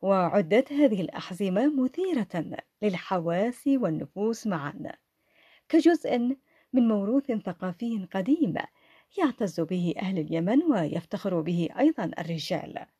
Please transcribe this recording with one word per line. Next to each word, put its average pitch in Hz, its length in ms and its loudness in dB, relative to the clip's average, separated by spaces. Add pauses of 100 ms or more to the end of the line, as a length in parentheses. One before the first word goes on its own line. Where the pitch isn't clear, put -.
وعدت 190 680 2
هذه 269 280 4
الأحزمة 196 800 0
مثيرة 254 720 -2 (260)
للحواس 185 840 -2
والنفوس 214 800 0
معًا 147 460 -6 (760)
كجزء 320 500 4 (540)
من 247 160 4
موروث 220 440 0
ثقافي 190 800 -6
قديم 220 400 2 (640)
يعتز 233 420 -2
به 175 380 0
أهل 190 200 -2
اليمن 165 440 2
ويفتخر 180 800 -2
به 170 280 0 (100)
أيضًا 254 400 2
الرجال. 165 680 -6 (140)